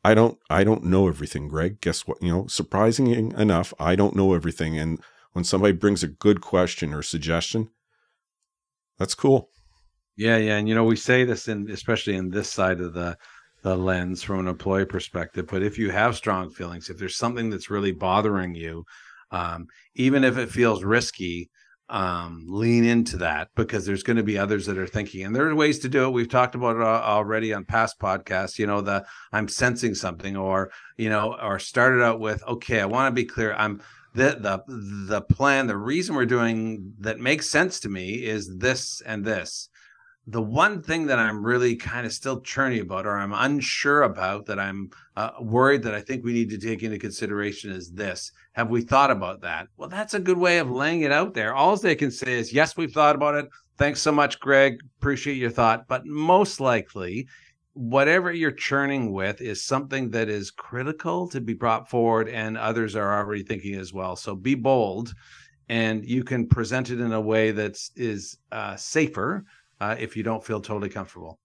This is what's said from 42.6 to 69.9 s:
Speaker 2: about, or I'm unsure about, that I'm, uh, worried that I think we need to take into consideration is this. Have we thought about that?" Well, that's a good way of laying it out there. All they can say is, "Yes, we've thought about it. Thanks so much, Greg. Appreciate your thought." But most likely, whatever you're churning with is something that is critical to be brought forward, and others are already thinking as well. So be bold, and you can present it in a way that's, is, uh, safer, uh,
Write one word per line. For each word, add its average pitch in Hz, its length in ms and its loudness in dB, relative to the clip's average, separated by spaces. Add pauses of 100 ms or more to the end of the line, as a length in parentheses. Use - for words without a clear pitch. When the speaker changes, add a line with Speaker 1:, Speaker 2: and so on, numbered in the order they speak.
Speaker 2:
about, 95 260 -6
or 101 100 -2
I'm 101 160 -4
unsure 143 680 2
about, 101 420 -2
that 98 140 -4
I'm, 98 320 -6 (240)
uh, 107 240 -4
worried 127 440 4
that 110 120 -4
I 104 60 -6
think 120 220 -8
we 120 100 -2
need 113 180 0
to 104 80 -8
take 110 240 -6
into 107 160 -6
consideration 101 720 -6
is 90 200 -12
this. 95 400 -8 (220)
Have 117 160 -2
we 117 120 2
thought 135 280 4
about 95 320 -2
that?" 87 260 -8 (100)
Well, 143 120 -14
that's 208 240 -8
a 208 60 -2
good 180 180 2
way 175 220 4
of 139 100 -2
laying 151 320 0
it 139 100 2
out 165 220 2
there. 113 220 -2
All 170 220 6
they 196 180 2
can 139 160 0
say 123 220 -4
is, 113 200 -4
"Yes, 156 240 4
we've 156 140 -4
thought 147 240 6
about 147 200 0
it. 143 120 -4 (300)
Thanks 143 240 0
so 156 100 2
much, 143 280 2
Greg. 139 400 6 (200)
Appreciate 139 380 -2
your 123 120 0
thought." 117 380 2
But 127 180 -4
most 170 540 2
likely, 113 680 -2 (460)
whatever 143 580 2
you're 160 200 -2
churning 139 600 -2
with 98 300 -4
is 107 240 -8
something 135 460 -4
that 113 180 -2
is 101 220 -6
critical 156 800 -6
to 131 120 -6
be 113 120 -4
brought 117 360 -2
forward, 113 400 2
and 110 260 -6
others 110 400 -2
are 104 220 0
already 104 260 -4
thinking 98 320 -6
as 95 180 -10
well. 92 220 -6
So 101 200 -10
be 104 180 -2
bold, 117 600 0 (560)
and 110 360 0
you 120 180 -2
can 120 240 -4
present 123 440 2
it 120 80 -6
in 117 140 -2
a 110 80 0
way 110 300 2
that's, 104 440 -6
is, 107 420 -6 (140)
uh, 104 240 -8
safer, 156 720 -2 (340)
uh, 107 180 -2